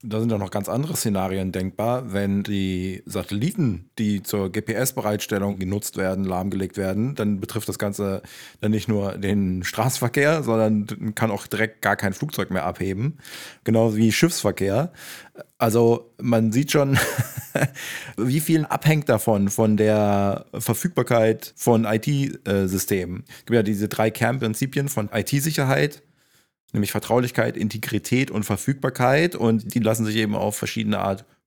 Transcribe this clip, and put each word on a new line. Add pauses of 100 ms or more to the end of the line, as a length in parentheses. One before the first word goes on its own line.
Da
sind
doch
noch
ganz
andere
Szenarien
denkbar.
Wenn
die
Satelliten,
die
zur
G-P-S-Bereitstellung
genutzt
werden,
lahmgelegt
werden,
dann
betrifft
das
Ganze (380)
dann
nicht
nur
den
Straßenverkehr,
sondern
kann
auch
direkt
gar
kein
Flugzeug
mehr
abheben. (460)
Genauso
wie
Schiffsverkehr. (640)
Also
man
sieht
schon, (560)
<laughs> (560)
wie
viel
abhängt
davon,
von
der (120)
Verfügbarkeit
von
I-T-Systemen.
Es
gibt
ja
diese
drei
Kernprinzipien
von
I-T-Sicherheit, (720)
nämlich
Vertraulichkeit,
Integrität
und
Verfügbarkeit.
Und
die
lassen
sich
eben
auf
verschiedene
Art (220)